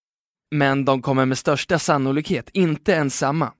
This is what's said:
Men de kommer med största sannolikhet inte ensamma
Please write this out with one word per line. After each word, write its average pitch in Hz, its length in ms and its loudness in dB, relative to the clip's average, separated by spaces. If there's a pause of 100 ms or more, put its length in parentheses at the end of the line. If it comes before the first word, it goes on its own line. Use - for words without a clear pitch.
(500)
Men 139 340 2
de 135 180 2
kommer 135 240 0
med 131 120 -2
största 156 400 0
sannolikhet 143 720 -2
inte 175 420 0
ensamma 143 640 -2